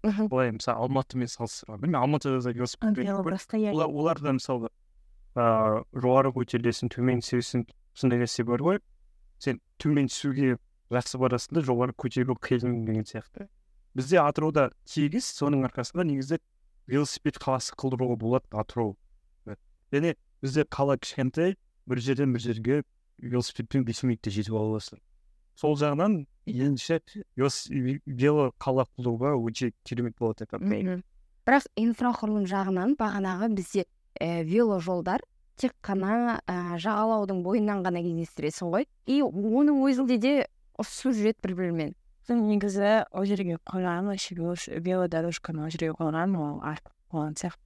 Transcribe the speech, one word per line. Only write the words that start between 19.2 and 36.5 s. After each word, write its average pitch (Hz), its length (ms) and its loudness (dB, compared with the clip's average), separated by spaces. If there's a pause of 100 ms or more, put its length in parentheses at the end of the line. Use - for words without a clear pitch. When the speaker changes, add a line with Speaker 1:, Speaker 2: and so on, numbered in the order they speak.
Speaker 2:
Және 156 240 2 (260)
бізде 135 220 2
қала 139 340 0
кішкентай, 156 580 0 (320)
бір 123 120 -2
жерден 131 320 2
бір 117 80 0
жерге 120 420 0 (360)
велосипедпен 123 680 -2
бес 113 180 -4
минутта 117 280 0
жетіп 104 240 -2
ала 110 220 0
аласың. - 240 -10 (580)
Сол 151 180 2
жағынан, 151 500 2 (200)
меніңше, 139 540 0 (360)
велос-, 135 320 0
ве-, 135 380 -2
вело 143 460 4 (100)
қала 131 240 2 (100)
қылуға 123 400 0
өте 117 360 -2 (120)
керемет 120 340 -4
болады 113 280 -2
деп - 140 -8
Speaker 1:
Мгм. 185 420 -2 (440)
Бірақ 269 200 6 (100)
инфрақұрылым 220 720 0
жағынан 190 500 0
бағанағы 202 580 -2
бізде, 190 300 -2 (360)
ә, 170 240 -2
веложолдар 180 760 0 (360)
тек - 260 -2
қана, 214 640 0
ә, 175 320 -4